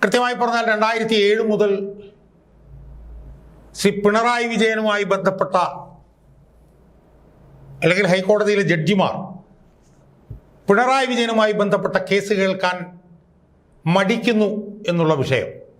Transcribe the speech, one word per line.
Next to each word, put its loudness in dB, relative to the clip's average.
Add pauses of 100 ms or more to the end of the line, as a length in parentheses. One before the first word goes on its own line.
കൃത്യമായി 0
പറഞ്ഞാൽ 0
രണ്ടായിരത്തി 0 (120)
ഏഴ് 2
മുതൽ 2 (2000)
ശ്രീ 2 (120)
പിണറായി 2
വിജയനുമായി 0
ബന്ധപ്പെട്ട, -2 (2250)
അല്ലെങ്കിൽ 2
ഹൈക്കോടതിയിലെ 2
ജഡ്ജിമാർ 0 (1500)
പിണറായി 4
വിജയനുമായി 2 (100)
ബന്ധപ്പെട്ട 0 (140)
കേസ് 0
കേൾക്കാൻ 0 (1160)
മടിക്കുന്നു 2 (420)
എന്നുള്ള 2 (100)
വിഷയം 0 (300)